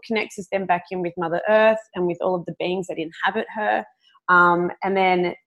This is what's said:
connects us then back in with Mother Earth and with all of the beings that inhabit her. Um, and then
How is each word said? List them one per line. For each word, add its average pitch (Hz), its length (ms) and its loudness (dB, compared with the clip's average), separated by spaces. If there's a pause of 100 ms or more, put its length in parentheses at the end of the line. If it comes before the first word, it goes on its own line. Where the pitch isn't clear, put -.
connects - 320 -4
us 190 140 -14
then 196 140 -2
back 175 260 0
in 185 80 -6
with 175 160 -6
Mother 170 320 -4
Earth 220 320 4 (160)
and 180 100 0
with 170 140 -4
all 185 160 0
of 170 100 -8
the 160 140 -10
beings 180 260 -4
that 156 120 -10
inhabit 175 580 -4
her. 214 280 -2 (440)
Um, 175 420 6 (140)
and 190 120 -2
then 180 380 2 (120)